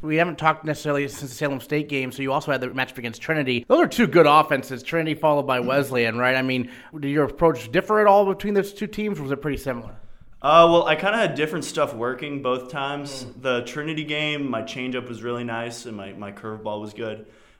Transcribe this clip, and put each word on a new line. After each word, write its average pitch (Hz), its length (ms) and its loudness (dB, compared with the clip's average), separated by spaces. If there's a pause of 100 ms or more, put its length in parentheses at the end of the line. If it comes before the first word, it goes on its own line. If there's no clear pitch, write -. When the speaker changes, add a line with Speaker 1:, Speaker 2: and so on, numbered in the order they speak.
Speaker 1:
We 156 140 -2
haven't 165 220 2
talked 156 260 0
necessarily 147 460 -2
since 135 200 -12
the 120 60 -16
Salem 139 240 -4
State 147 300 -4
game, 131 240 -4
so 135 80 -8
you 135 100 -2
also 143 220 -2
had 131 80 -2
the 127 80 -4
matchup 131 300 -6
against 117 220 -10
Trinity. 131 460 0
Those 311 140 6
are 320 60 4
two 233 200 2
good 156 200 8
offenses, 147 540 4
Trinity 160 320 -2
followed 147 320 2
by 131 140 0
Wesleyan, 120 580 0
right? 127 200 4
I 131 40 0
mean, 127 300 -2 (260)
did 143 120 -6
your 143 160 2
approach 131 440 0
differ 190 300 2
at 208 80 6
all 202 180 8
between 202 280 -2
those 196 200 0
two 208 140 -6
teams, 208 320 -4
or 147 40 -8
was 135 100 -2
it 139 80 -6
pretty 143 160 -2
similar? 117 320 -6 (520)
Speaker 2:
Uh, 160 300 10
well, 170 140 6
I 156 100 4
kinda 196 220 -2
had 185 180 0
different 151 300 -2
stuff 147 280 -2
working 127 480 -6
both 127 300 -2
times. 139 540 -8
Speaker 1:
Mm. - 160 -16
Speaker 2:
The 127 240 0
Trinity 151 400 -6
game, 147 440 -4
my 113 120 -2
changeup 127 480 -8
was 113 120 -10
really 120 220 -6
nice, 117 420 -8
and 113 120 -10
my, 98 160 -12
my 101 180 -12
curveball 107 480 -8
was 104 140 -12
good. 107 320 -8 (340)